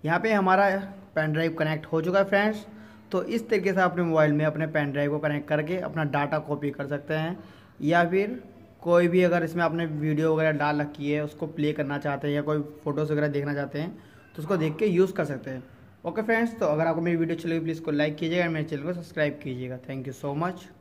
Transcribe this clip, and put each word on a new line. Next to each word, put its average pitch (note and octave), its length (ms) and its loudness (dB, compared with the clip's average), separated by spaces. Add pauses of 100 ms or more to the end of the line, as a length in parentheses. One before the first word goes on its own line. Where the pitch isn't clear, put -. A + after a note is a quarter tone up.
यहाँ E3 160 2
पे A3 140 0
हमारा F#3+ 360 6 (460)
पेन D#3 180 0
ड्राइव D#3+ 200 0
कनेक्ट D#3 320 -2
हो D#3+ 160 0
चुका F3+ 180 2
है G3 60 4
फ्रेंड्स। G#3 400 2 (460)
तो F3+ 120 0
इस A3+ 260 -4
तरीके G3 240 2
से F#3+ 80 4
अपने F3 220 2
मोबाइल D#3 300 4
में D3+ 120 2
अपने D#3 220 0
पेन D3+ 240 0
ड्राइव C#3+ 200 0
को D3+ 80 -2
कनेक्ट D3 280 -2
करके D#3 320 0
अपना D#3 260 -4
डेटा C#3+ 360 0
कॉपी D3 300 -4
कर C#3 160 -6
सकते C#3+ 260 -4
हैं, D#3+ 240 -4 (440)
या E3+ 280 4
फिर G#3 320 -2 (400)
कोई F3 260 4
भी F3+ 160 4
अगर F3 200 4
इसमें E3 200 -2
आपने E3 220 4
वीडियो D#3 500 2
वगैरह D#3+ 180 4
डाल D3 280 0
रखी C#3+ 300 -4
है D3+ 120 0
उसको D3+ 240 -6
प्ले D3+ 260 0
करना C#3+ 260 -2
चाहते C#3+ 280 -2
हैं D3 80 0
या D3 80 0
कोई D3+ 180 0 (220)
फ़ोटोज़ D3+ 280 -2
वगैरह D3 180 2
देखना C#3+ 240 -2
चाहते C#3+ 260 -4
हैं E3 180 -6 (380)
तो D#3 60 -10
उसको F3+ 160 -2
देख D#3 200 0
के A3 100 0
यूज़ F#3 260 4
कर D#3+ 120 -2
सकते C3+ 260 -8
हैं। B2+ 120 -10 (420)
Okay E3+ 160 -4
friends, A3+ 380 2
तो G#3 60 2
अगर D#3 220 2
आपको E3 140 0
मेरी E3+ 160 2
वीडियो E3 180 0
अच्छी E3 140 -8
लगी E3 100 0
please D#3+ 220 -4
को D#3+ 100 -4
like D3+ 240 0
कीजिएगा, E3+ 340 0
मेरे D#3 160 -2
चैनल C#3+ 180 -6
को F3 100 -4
सब्सक्राइब D#3 500 -2
कीजिएगा। B2+ 360 -8
Thank C3+ 280 -10
you C3+ 80 -10
so C#3+ 200 -6
much। F3 260 -4 (200)